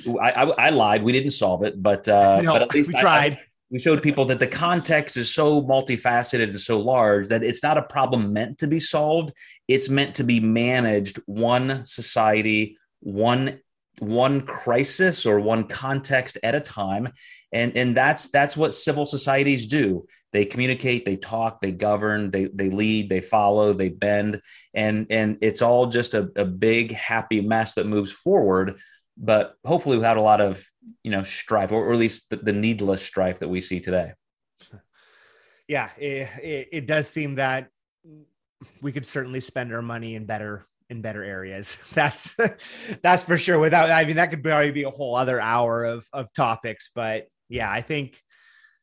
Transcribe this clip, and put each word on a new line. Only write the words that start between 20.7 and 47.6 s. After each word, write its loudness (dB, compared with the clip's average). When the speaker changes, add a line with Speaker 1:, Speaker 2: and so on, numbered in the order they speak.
Speaker 1:
they -2
talk, -6
they -4
govern, 0
they, -2
they -4
lead, 0
they 0
follow, 2
they -2
bend. -2
And, -2
and 0
it's 0
all 4
just -2
a, -2
a 0
big, 0
happy -2
mess 0
that -2
moves 0
forward, 2
but 2
hopefully 2
without 2
a 2
lot 6
of, 0
you -8
know, -2
strife, -2
or, 0
or 0
at 2
least -2
the, -6
the -2
needless -2
strife -2
that -6
we -4
see -6
today. -4
Speaker 2:
Yeah, -6
it, -8
it, -10
it -8
does -2
seem -8
that -2
we -6
could -8
certainly -8
spend -8
our -6
money -10
in -12
better -10
in -14
better -10
areas. -12
<laughs> -20
That's, -2
that's 4
for 2
sure. 2
Without, 4
I 4
mean, -2
that 2
could -8
probably 2
be -4
a -6
whole -6
other 0
hour 0
of, -6
of -10
topics, -4
but -6
yeah, -6